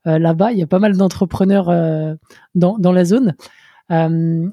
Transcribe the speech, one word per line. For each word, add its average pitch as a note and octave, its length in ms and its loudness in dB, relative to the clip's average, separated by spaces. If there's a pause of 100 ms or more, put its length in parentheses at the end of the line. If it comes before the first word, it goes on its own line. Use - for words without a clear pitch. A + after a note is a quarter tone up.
euh, D#3+ 120 0
là-bas. E3 340 0
Il G#3+ 60 -2
y F3 40 0
a D#3 40 -4
pas F3+ 120 0
mal G3+ 180 2
d'entrepreneurs, F#3+ 720 0
euh, D#3+ 460 -2 (400)
dans, F#3 240 0
dans F3+ 140 2
la F3+ 120 2
zone. G#3 320 0 (540)
Euh, E3 640 0